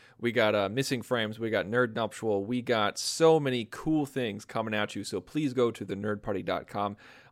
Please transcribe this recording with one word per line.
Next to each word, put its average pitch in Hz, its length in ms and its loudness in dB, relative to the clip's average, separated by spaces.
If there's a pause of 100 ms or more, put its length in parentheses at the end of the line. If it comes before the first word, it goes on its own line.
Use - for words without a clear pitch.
(200)
We 117 120 0
got, 110 220 4
uh, 101 160 4
Missing 127 320 -2
Frames. 110 380 -2
We 113 100 -2
got 101 160 2
Nerd 113 300 0
Nuptial. 107 500 -2
We 123 160 -2
got 110 380 0
so 160 400 4
many 127 320 -2
cool 156 340 0
things 113 400 -4
coming 110 300 -2
at 104 200 -2
you. 101 80 -6
So 101 160 -4
please 151 340 -4
go 120 180 4
to 110 120 -8
the 98 120 -6
nerd 104 260 -4
party 98 220 -4
dot 98 240 -4
com. 101 280 -4 (360)